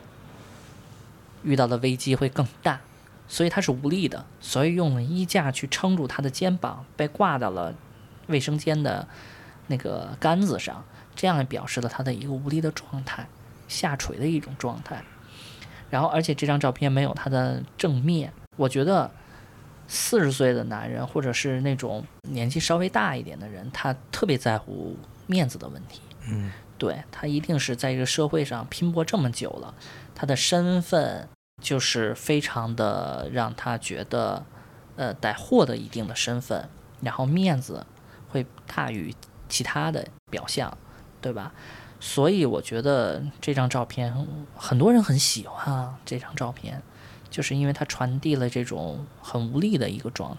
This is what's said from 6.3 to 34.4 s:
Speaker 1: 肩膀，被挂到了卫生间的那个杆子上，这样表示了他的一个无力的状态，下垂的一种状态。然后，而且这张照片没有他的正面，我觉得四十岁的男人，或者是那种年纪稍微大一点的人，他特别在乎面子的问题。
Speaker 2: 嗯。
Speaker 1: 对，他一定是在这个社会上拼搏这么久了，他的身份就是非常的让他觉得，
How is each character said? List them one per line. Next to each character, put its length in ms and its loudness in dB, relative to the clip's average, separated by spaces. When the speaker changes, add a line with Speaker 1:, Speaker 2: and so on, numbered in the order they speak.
Speaker 1:
肩 260 2
膀， 280 -4
被 140 0
挂 280 2
到 140 0
了 240 -2
卫 100 4
生 180 0
间 240 2
的 280 -2
那 100 -2
个 440 -6
杆 200 4
子 200 2
上， 240 -8
这 100 0
样 200 4
表 200 -6
示 140 -4
了 80 -2
他 160 -6
的 100 -2
一 100 -8
个 60 -4
无 180 -4
力 120 2
的 100 2
状 340 -6
态， 220 -8
下 280 -2
垂 200 -4
的 80 -2
一 140 2
种 200 -8
状 260 -4
态。 180 -10
然 100 2
后， 60 4
而 160 4
且 100 2
这 140 0
张 140 4
照 100 4
片 200 2
没 120 4
有 120 2
他 140 -6
的 320 2
正 240 2
面， 320 2
我 120 4
觉 160 2
得 260 4
四 320 2
十 100 6
岁 220 4
的 120 2
男 240 -6
人， 160 -4
或 160 -2
者 120 0
是 300 0
那 120 2
种 300 -4
年 200 0
纪 120 0
稍 160 4
微 120 2
大 280 2
一 80 -6
点 140 -12
的 100 -12
人， 240 -12
他 220 -2
特 120 0
别 140 4
在 180 2
乎 400 -6
面 220 4
子 100 -8
的 100 -12
问 200 -12
题。 120 -18
Speaker 2:
嗯。 240 -4
Speaker 1:
对， 320 -2
他 160 -8
一 140 0
定 180 0
是 160 -2
在 180 0
这 60 0
个 60 2
社 240 2
会 160 2
上 240 -6
拼 240 0
搏 120 2
这 120 -2
么 160 4
久 180 -4
了， 240 -10
他 120 -4
的 100 4
身 460 4
份 440 0
就 180 0
是 340 0
非 260 0
常 360 -4
的 560 -2
让 240 0
他 220 -4
觉 260 -8
得， 400 -2